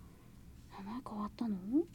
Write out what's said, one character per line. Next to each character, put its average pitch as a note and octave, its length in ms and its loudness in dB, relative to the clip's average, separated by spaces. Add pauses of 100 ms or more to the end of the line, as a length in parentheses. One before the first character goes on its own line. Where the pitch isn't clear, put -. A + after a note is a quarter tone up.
(760)
名 G3 60 -6
前 G3+ 100 -4 (160)
変 G#3 100 -2
わ G#3 60 2
っ G#3 100 -2
た A#3+ 120 2
の？ G#3 80 4 (400)